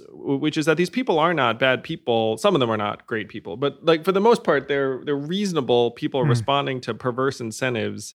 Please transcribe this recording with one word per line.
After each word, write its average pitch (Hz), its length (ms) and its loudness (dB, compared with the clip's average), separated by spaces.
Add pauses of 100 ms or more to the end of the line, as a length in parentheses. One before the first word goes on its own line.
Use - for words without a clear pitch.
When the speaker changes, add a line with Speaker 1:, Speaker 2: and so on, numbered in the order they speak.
Speaker 1:
w-, 139 300 -4
which 147 200 -2
is 147 80 0
that 156 100 4
these 180 140 0
people 233 280 0
are 165 140 4
not 120 260 2
bad 127 240 2
people. 113 540 -2
Some 202 180 2
of 143 60 2
them 117 100 2
are 110 60 0
not 104 300 -4
great 107 220 -6
people, 104 280 -12
but, 135 280 -4
like, 160 200 2
for 190 80 2
the 196 80 2
most 226 240 4
part, 143 240 0
they're, 135 360 -2
they're 147 120 -2
reasonable 143 760 0
people 143 300 -2
Speaker 2:
Hmm. 156 60 4
Speaker 1:
responding 135 540 0
to 120 120 -6
perverse 127 460 -2
incentives. 107 760 -4